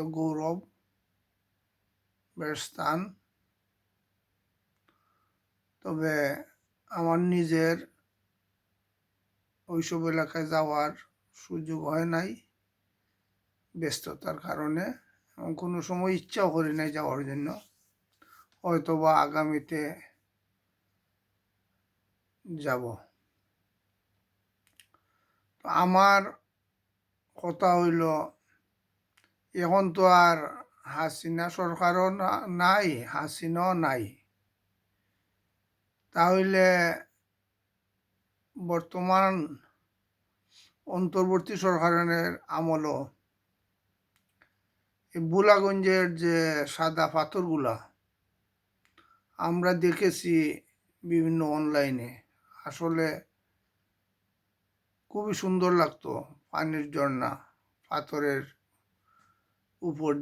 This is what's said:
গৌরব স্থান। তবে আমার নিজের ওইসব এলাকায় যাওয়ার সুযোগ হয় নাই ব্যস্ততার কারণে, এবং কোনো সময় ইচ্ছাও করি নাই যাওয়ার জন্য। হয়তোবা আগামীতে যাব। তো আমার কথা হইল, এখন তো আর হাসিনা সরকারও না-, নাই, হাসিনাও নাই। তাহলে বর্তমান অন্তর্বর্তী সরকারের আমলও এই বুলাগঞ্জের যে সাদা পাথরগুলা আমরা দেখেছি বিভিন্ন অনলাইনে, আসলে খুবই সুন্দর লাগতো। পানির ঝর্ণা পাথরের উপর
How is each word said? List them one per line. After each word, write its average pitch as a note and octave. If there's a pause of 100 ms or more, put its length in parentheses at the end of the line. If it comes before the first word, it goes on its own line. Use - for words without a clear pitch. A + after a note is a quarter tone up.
(160)
গৌরব D#3+ (2000)
স্থান। D#3+ (2750)
তবে D#3 (760)
আমার E3+ (140)
নিজের E3 (1900)
ওইসব E3
এলাকায় D#3+
যাওয়ার D3+ (460)
সুযোগ D#3+
হয় D#3+
নাই F3 (1500)
ব্যস্ততার D#3
কারণে, D#3 (520)
এবং E3+ (100)
কোনো F3
সময় F#3
ইচ্ছাও F#3
করি D#3
নাই D#3
যাওয়ার C#3+
জন্য। C#3+ (1160)
হয়তোবা D#3+ (120)
আগামীতে D3+ (2750)
যাব। C#3+ (2750)
তো - (180)
আমার G3 (1160)
কথা F3
হইল, E3+ (1500)
এখন F#3 (100)
তো F#3 (220)
আর E3+ (560)
হাসিনা E3 (120)
সরকারও F3+ (120)
না-, F#3+ (160)
নাই, F#3+ (260)
হাসিনাও E3 (120)
নাই। C3 (2000)
তাহলে F#3 (1900)
বর্তমান F3+ (1500)
অন্তর্বর্তী F#3
সরকারের E3+ (260)
আমলও D#3 (2250)
এই E3+
বুলাগঞ্জের G3 (160)
যে E3+ (300)
সাদা D#3+
পাথরগুলা D#3 (1600)
আমরা F3 (140)
দেখেছি F3 (720)
বিভিন্ন E3 (160)
অনলাইনে, C#3 (420)
আসলে D#3+ (2000)
খুবই G#3
সুন্দর F#3 (100)
লাগতো। C#3+ (380)
পানির D#3
ঝর্ণা C3+ (600)
পাথরের C#3+ (1400)
উপর D#3 (100)